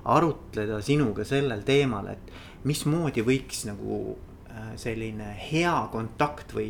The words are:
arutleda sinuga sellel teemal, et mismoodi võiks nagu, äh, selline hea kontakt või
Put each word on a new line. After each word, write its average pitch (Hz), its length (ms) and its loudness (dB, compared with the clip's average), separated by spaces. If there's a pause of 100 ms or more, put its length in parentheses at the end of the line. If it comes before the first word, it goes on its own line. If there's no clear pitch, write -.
arutleda 113 760 2
sinuga 110 440 2
sellel 131 400 0
teemal, 131 420 4
et - 240 -10 (320)
mismoodi 147 640 2
võiks 131 420 2
nagu, 107 480 -4 (320)
äh, 110 320 -12
selline 110 540 -4 (180)
hea 165 240 4 (160)
kontakt 113 640 -2
või 110 140 0